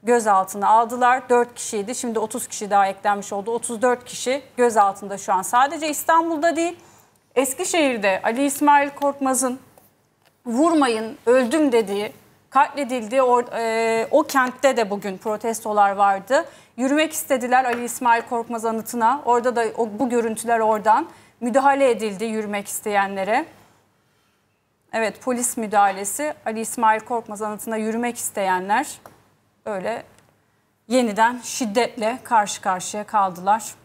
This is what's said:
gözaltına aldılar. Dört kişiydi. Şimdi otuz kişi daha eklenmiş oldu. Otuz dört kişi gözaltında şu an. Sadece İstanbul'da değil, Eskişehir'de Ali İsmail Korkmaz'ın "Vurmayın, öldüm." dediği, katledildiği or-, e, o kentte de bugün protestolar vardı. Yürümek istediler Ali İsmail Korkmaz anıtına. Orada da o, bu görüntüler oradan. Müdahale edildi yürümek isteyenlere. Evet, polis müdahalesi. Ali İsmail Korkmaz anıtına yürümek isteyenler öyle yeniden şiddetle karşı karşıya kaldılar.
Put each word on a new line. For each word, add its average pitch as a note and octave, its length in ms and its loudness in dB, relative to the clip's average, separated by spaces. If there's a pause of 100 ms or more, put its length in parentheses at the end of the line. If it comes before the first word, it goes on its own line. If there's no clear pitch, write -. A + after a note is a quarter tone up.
gözaltına G#3 640 2
aldılar. B3 600 2
Dört A#3+ 260 2
kişiydi. G#3+ 400 -6
Şimdi A3+ 240 -4
otuz A3 280 -6
kişi - 220 -10
daha G3+ 180 4
eklenmiş G3+ 460 -2
oldu. G3+ 180 -6
Otuz A#3 300 -4
dört B3 240 2
kişi C4+ 360 -4 (160)
gözaltında G3+ 600 2
şu G3+ 160 -4
an. F#3 80 0
Sadece C#4+ 480 0
İstanbul'da E4 640 2
değil, E4+ 200 -2 (600)
Eskişehir'de C4 880 0
Ali A#3+ 220 0
İsmail C#4+ 440 4
Korkmaz'ın C4+ 680 -2 (880)
"Vurmayın, B3 800 0
öldüm." C4 460 4
dediği, G#3 420 0 (360)
katledildiği C4 720 0
or-, B3 360 2
e, A3+ 540 0
o D4+ 120 6
kentte C4 540 0
de A3 120 0
bugün G3+ 280 -6
protestolar G#3+ 760 0
vardı. G3+ 540 2 (320)
Yürümek D4 360 0
istediler B3+ 520 0
Ali A#3+ 180 -2
İsmail A#3 460 0
Korkmaz A#3 360 -4
anıtına. A3+ 600 0
Orada A#3+ 300 2
da A#3 100 2 (120)
o, A3+ 120 -2 (100)
bu C4 100 0
görüntüler A3+ 500 0
oradan. A3 480 2 (340)
Müdahale C4+ 500 4
edildi G#3 340 -4
yürümek G#3 420 -4
isteyenlere. G3+ 800 -2 (1500)
Evet, A3 280 -4
polis B3 360 -4
müdahalesi. G3+ 760 0 (120)
Ali A3 140 -6
İsmail A3 400 0
Korkmaz A3 420 -8
anıtına G#3+ 360 -6
yürümek A#3 400 -4
isteyenler G3 840 -2 (680)
öyle G#3 360 -6 (840)
yeniden A#3 560 0
şiddetle A#3 800 -2
karşı G#3 380 0
karşıya G3 420 -4
kaldılar. G3 720 -2 (120)